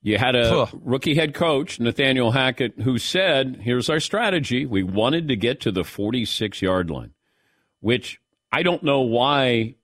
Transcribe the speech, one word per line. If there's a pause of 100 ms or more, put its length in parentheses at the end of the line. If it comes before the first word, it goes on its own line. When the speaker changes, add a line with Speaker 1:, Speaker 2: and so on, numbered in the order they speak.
Speaker 1:
You
had
a
Speaker 2:
Huh.
Speaker 1:
rookie
head
coach,
Nathaniel
Hackett,
who
said,
"Here's
our
strategy.
We
wanted
to
get
to
the
forty-six
yard
line," (680)
which (300)
I
don't
know
why